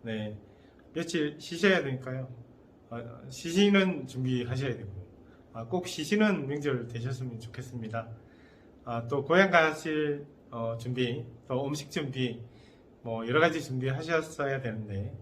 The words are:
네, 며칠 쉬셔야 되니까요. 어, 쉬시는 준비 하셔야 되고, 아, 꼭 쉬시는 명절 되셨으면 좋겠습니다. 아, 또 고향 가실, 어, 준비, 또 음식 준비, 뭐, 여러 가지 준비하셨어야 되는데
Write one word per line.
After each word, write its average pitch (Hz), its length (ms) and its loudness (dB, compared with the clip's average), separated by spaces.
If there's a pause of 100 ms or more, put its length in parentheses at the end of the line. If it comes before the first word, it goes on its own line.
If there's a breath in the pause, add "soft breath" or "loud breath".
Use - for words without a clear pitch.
네, 107 340 -6 (560 loud breath)
며칠 156 460 -2
쉬셔야 175 420 4
되니까요. 131 480 -4 (640)
어, 120 380 -10
쉬시는 185 760 4
준비 127 380 0
하셔야 131 340 -2
되고, 98 140 -10 (640 loud breath)
아, 117 120 -8
꼭 180 220 -2
쉬시는 185 580 2
명절 135 440 0
되셨으면 120 500 -6
좋겠습니다. 113 680 -8 (760 loud breath)
아, 117 240 -4
또 143 160 0
고향 185 260 6
가실, 151 800 2 (240)
어, 117 260 -4
준비, 120 480 -2 (220)
또 135 180 0
음식 143 240 -6
준비, 127 540 -2 (580 loud breath)
뭐, 113 260 -4
여러 127 120 4
가지 165 200 6
준비하셨어야 139 1000 -2
되는데 107 600 -6